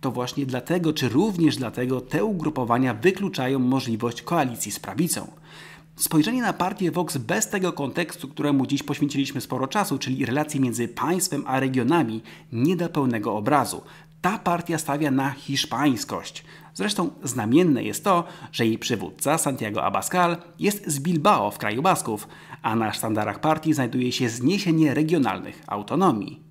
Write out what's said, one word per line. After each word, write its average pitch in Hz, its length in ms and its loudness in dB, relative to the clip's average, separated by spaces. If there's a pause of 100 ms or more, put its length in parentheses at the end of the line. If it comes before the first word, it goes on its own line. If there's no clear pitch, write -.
To 131 100 -4
właśnie 123 360 -4
dlatego, 156 460 0
czy 135 160 0
również 165 480 4
dlatego 123 440 -2
te 151 240 -2
ugrupowania 131 720 0
wykluczają 139 640 0
możliwość 123 640 0
koalicji 123 500 -2
z - 80 -8
prawicą. - 500 -4 (680)
Spojrzenie 220 460 2
na 202 100 0
partię 180 380 -2
Vox 165 260 -2
bez 165 320 -2
tego 185 240 0
kontekstu, 147 560 -6
któremu 139 380 2
dziś 135 160 0
poświęciliśmy 139 580 -2
sporo 131 260 -2
czasu, 196 320 0
czyli 131 280 -2
relacje 147 340 0
między 117 280 2
państwem 151 580 -2
a 131 140 0
regionami, 120 640 2 (300)
nie 139 240 2
da 170 120 -2
pełnego 117 480 0
obrazu. 123 460 2 (380)
Ta 185 180 0
partia 165 400 0
stawia 147 320 0
na 135 200 2
hiszpańskość. 127 1160 -2 (300)
Zresztą 196 360 -2 (140)
znamienne 123 600 4
jest 104 200 -6
to, 175 200 2 (280)
że 120 140 2
jej 113 120 2
przywódca, 120 600 -2
Santiago 110 460 -2
Abascal, 170 520 0 (220)
jest 208 280 -2
z 143 140 -2
Bilbao 151 500 4
w - 80 -12
kraju 110 240 -2
Basków, 131 460 0 (340)
a 113 140 0
na 110 160 0
sztandarach 107 480 -2
partii 156 340 2
znajduje 123 380 0
się 123 160 0
zniesienie 156 680 2
regionalnych 131 720 0
autonomii. 113 720 0 (100)